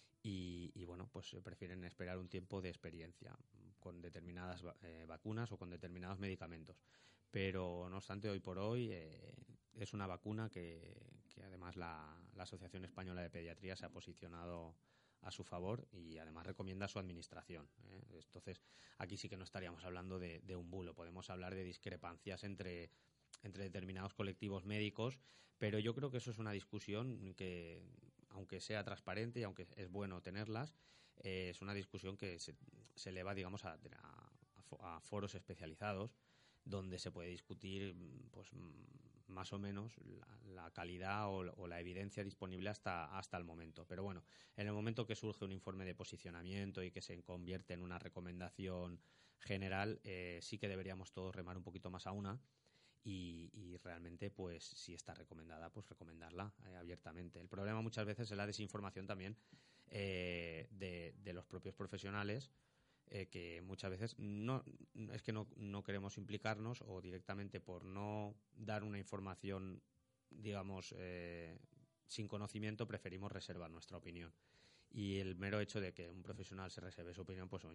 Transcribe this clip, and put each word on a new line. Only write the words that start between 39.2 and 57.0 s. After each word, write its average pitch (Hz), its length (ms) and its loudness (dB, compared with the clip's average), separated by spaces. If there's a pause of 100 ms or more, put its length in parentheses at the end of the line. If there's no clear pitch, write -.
más 92 280 -2
o 98 40 2
menos 101 460 0
la, 95 340 -10 (160)
la 85 160 -6
calidad 95 580 2
o, 98 100 6
o 90 280 0
la 85 140 0
evidencia 95 420 0
disponible 95 460 0
hasta, 90 500 2
hasta 95 180 -2
el 87 80 2
momento. 82 420 -6
Pero 90 160 0
bueno, 95 220 0 (320)
en 104 100 4
el 104 60 4
momento 110 340 6
que 110 80 4
surge 107 300 0
un 95 80 2
informe 95 320 0
de 90 100 0
posicionamiento 92 880 0
y 90 80 0
que 95 100 -4
se 87 220 -4
convierte 90 520 0
en 87 80 -2
una 90 160 0
recomendación 90 1040 0 (380)
general, 98 640 4
eh, 90 380 0
sí - 160 -2
que 104 100 4
deberíamos 95 440 0
todos 92 220 0
remar 90 220 -2
un 92 60 -4
poquito 90 280 -4
más 90 160 -2
a 95 60 2
una 101 260 2 (640)
y, 85 500 -2
y 90 260 -6
realmente, 85 520 -4
pues, 87 340 -2
si - 300 -6
está 82 200 -6
recomendada, 80 560 -8
pues - 180 -6
recomendarla, 82 640 -4 (140)
eh, 92 100 -8
abiertamente. 87 640 -6